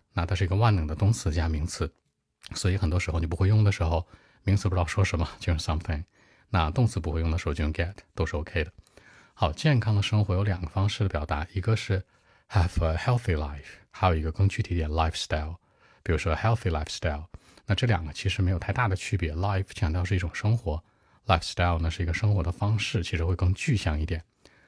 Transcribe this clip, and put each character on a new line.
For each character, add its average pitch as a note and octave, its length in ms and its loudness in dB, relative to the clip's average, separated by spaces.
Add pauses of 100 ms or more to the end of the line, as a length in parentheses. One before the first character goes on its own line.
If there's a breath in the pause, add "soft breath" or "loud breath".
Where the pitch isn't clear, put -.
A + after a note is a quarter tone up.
(140)
那 E2+ 100 0
它 E2+ 100 -2
是 F2 100 0
一 - 20 0
个 F2+ 100 0
万 A2 180 6
能 D#2 120 2
的 D2+ 80 -4
动 G2 180 4
词 - 180 0
加 D#2+ 160 2
名 D#2 200 0
词， - 260 -4 (600)
所 - 160 0
以 G2 80 2
很 E2 100 2
多 F2 100 0
时 - 120 -2
候 E2 100 0
你 D#2+ 60 0
不 E2 100 -4
会 F#2+ 120 4
用 G#2+ 140 6
的 G2+ 80 6
时 - 120 -2
候， E2 240 0 (380 loud breath)
名 G2 120 4
词 G2+ 120 0
不 F2 60 0
知 F#2 40 2
道 E2 80 2
说 - 180 2
什 D#2+ 140 0
么， E2 100 0 (100)
就 - 140 -2
用 D#2 60 0
something。 D#2+ 440 -2 (460 soft breath)
那 D#2+ 220 2
动 A#2+ 160 2
词 G2 120 -2
不 D#2 140 -4
会 E2 80 -2
用 D#2+ 100 0
的 E2 60 0
时 - 100 -4
候 D2+ 60 -2
就 D2+ 120 -2
用 D2+ 100 0
get， F2 220 -4 (180)
都 E2 100 -2
是 - 120 -4
OK D2+ 280 -4
的。 - 80 -10 (600 loud breath)
好， D#2 180 0
健 C#3+ 260 2
康 G#2+ 160 0
的 G2+ 60 4
生 G#2+ 240 2
活 F#2 100 0
有 F#2+ 80 0
两 G2 200 -2
个 E2+ 60 -6
方 G2 200 0
式 - 140 -2
的 F#2 80 2
表 D2+ 160 -4
达， D2+ 260 -4
一 F#2+ 80 -4
个 A2 160 2
是 F#2+ 260 -2 (460 soft breath)
have F2 340 2
a E2 140 2
healthy G#2+ 400 0
life， D2 280 -6 (260)
还 - 160 -2
有 F2 80 6
一 D#2 80 0
个 D#2 100 -2
更 F#2+ 160 4
具 - 140 -2
体 - 120 -2
一 E2+ 40 0
点， D#2 100 0
lifestyle。 D#2+ 680 -2 (460 soft breath)
比 F2 100 0
如 D#2 40 2
说 D#2+ 180 0
healthy A2 360 0
lifestyle， D2+ 560 -4 (400 loud breath)
那 G2+ 80 2
这 B2 120 0
两 G2+ 160 2
个 D2+ 100 -8
其 - 160 -4
实 F#2 120 -2
没 F#2 120 4
有 F2 60 0
太 - 140 -4
大 B2 140 0
的 F#2+ 80 0
区 - 220 -4
别。 D#2 180 -2
Life F#2+ 400 -2
强 D#2+ 180 -2
调 F2+ 120 0
是 G2 100 -2
一 F2+ 60 2
种 D#2+ 120 -4
生 A2 240 0
活， D#2 260 -4 (440 soft breath)
lifestyle E2+ 540 2
呢 E2 100 0
是 F2+ 140 -6
一 - 20 -2
个 E2+ 80 -2
生 G#2 180 2
活 F2+ 120 2
的 E2+ 80 -2
方 G#2+ 260 0
式， G#2 240 -2
其 - 140 -4
实 E2 80 0
会 F#2 100 2
更 F#2 180 2
具 A#2+ 240 0
象 D#2 240 0
一 D#2 60 -2
点。 D#2+ 180 -4 (440 soft breath)